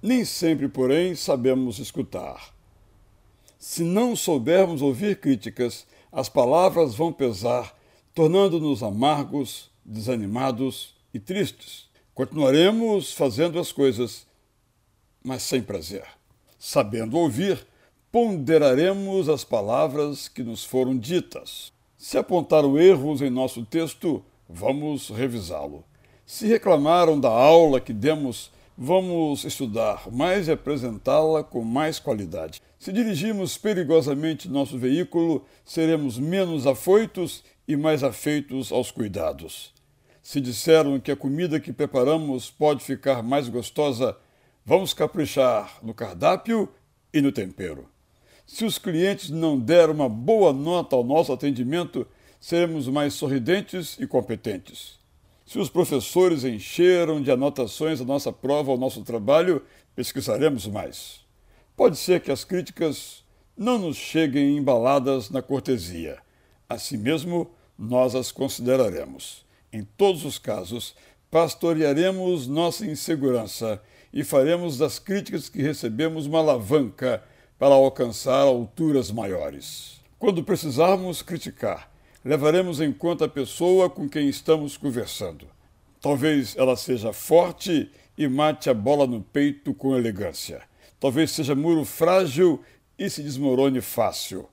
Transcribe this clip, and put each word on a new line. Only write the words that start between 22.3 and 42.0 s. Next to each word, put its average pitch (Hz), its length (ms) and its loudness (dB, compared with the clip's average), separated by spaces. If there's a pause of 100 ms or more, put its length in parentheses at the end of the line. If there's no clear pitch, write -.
erros 151 420 6
em 139 80 0
nosso 123 340 -4
texto, 160 640 -4 (240)
vamos 135 640 -4
revisá-lo. 85 720 -8 (420)
Se - 220 -6
reclamaram 165 720 4
da 127 100 4
aula 139 500 8
que - 140 -8
demos, 135 560 -2 (260)
vamos 165 680 0
estudar 110 680 -4
mais 170 360 0
e 160 40 0
apresentá-la 143 920 0
com 120 200 -8
mais 147 360 -2
qualidade. 85 600 -6 (220)
Se 190 100 -10
dirigimos 202 680 -2
perigosamente 160 920 0
nosso 135 260 -4
veículo, 160 720 0 (180)
seremos 156 540 -2
menos 165 480 -2
afoitos 185 800 0 (240)
e 156 80 0
mais 151 280 0
afeitos 139 680 -4
aos - 180 -2
cuidados. 82 840 -6 (520)
Se - 180 -6
disseram 139 580 2
que 147 120 -6
a 135 40 0
comida 151 440 -4
que - 120 -12
preparamos 139 800 -2